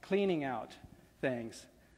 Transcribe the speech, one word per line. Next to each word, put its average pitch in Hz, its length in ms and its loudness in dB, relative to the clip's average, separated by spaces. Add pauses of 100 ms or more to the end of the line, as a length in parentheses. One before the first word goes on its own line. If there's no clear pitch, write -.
cleaning 190 420 4
out 127 280 -2 (500)
things, 117 440 -2 (320)